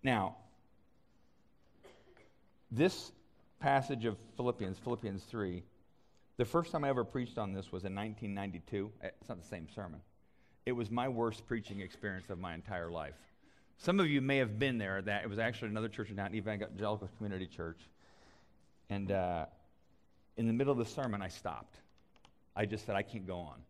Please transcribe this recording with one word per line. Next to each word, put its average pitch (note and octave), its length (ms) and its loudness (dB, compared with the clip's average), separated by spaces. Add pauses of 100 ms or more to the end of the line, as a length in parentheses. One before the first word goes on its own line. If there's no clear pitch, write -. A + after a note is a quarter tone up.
Now, A2 360 4 (2250)
this D3+ 400 4 (480)
passage C3+ 460 4
of G#2+ 120 2 (200)
Philippians, A2+ 420 0
Philippians A2+ 460 -2
three, F#2 360 -2 (760)
the B2 80 4
first E3+ 260 2
time D3+ 120 2
I C#3+ 60 4
ever B2+ 140 4
preached B2 340 -2
on G2+ 160 0
this F#2+ 180 -4
was F#2+ 140 -4
in F#2+ 80 -2
nineteen G#2+ 400 -4
ninety-two. G2 580 -4 (120)
It's - 260 -8
not F#2+ 100 -6
the E2 80 -16
same E2 220 -8
sermon. F#2 320 -8 (640)
It B2+ 60 0
was A#2+ 180 0
my A#2+ 180 2
worst A#2 380 0
preaching G#2 360 -4
experience F#2+ 500 -6
of F2+ 80 -4
my F2+ 160 -4
entire F2 340 -4
life. D2+ 300 -6 (580)
Some F#3 220 4
of F3 100 6
you C#3+ 120 6
may C#3 160 4
have A2 200 4
been B2+ 220 2
there. G2 200 0
That G2+ 240 0
it A2 60 -2
was G2+ 80 -2
actually A2+ 320 0
another G#2+ 200 0
church G#2 200 -6
in G#2 60 -6
town, G2 180 -2
Evangelical G#2 720 -2 (100)
Community F#2+ 280 -2
Church. E2 420 -8 (1000)
And, G2+ 220 0
uh, F2+ 340 2 (920)
in A#2 100 2
the A2+ 60 4
middle C3+ 180 4
of B2+ 80 2
the A#2 60 2
sermon, A2+ 360 -4
I F#2+ 60 -4
stopped. - 500 -8 (760)
I G#2+ 100 2
just G#2 220 -4
said, G#2 80 0
"I G2 80 4
can't F#2 240 -8
go F#2 100 -4
on." D2+ 320 -10